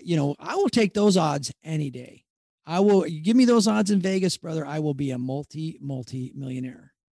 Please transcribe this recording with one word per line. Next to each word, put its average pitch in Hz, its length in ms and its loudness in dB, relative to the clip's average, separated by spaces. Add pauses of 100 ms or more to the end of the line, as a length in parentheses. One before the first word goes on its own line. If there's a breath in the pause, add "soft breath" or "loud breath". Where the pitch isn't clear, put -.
you 170 140 0
know, 143 220 0
I - 180 -6
will 392 120 2
take 220 240 2
those 208 240 4
odds 143 360 0 (120)
any 151 260 -4
day. 123 340 -18 (420)
I 170 140 -2
will, 196 260 4
you 156 160 -8
give 220 140 2
me 254 100 6
those 233 200 4
odds 214 240 2
in 202 100 4
Vegas, 190 360 0
brother, 160 300 -8
I 151 140 -6
will 151 140 0
be 139 180 -4
a 127 60 -6
multi, 143 640 -8
multi-millionaire, 131 1120 -10 (220)